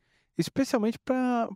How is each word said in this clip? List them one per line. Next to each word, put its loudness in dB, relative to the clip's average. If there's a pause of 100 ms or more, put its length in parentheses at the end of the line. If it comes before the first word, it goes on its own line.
(360)
especialmente 0
pra, 0